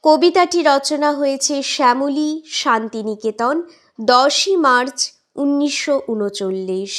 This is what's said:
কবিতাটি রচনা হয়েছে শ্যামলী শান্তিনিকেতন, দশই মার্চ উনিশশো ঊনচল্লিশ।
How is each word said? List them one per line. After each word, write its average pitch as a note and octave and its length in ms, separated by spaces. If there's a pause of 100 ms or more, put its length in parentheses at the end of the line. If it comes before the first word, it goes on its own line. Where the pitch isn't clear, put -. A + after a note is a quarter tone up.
কবিতাটি F4 540 (120)
রচনা D4 480
হয়েছে C#4 360 (200)
শ্যামলী C#4+ 560 (300)
শান্তিনিকেতন, A3 960 (420)
দশই C4+ 580
মার্চ C4 420 (440)
উনিশশো C#4+ 520 (180)
ঊনচল্লিশ। G3 880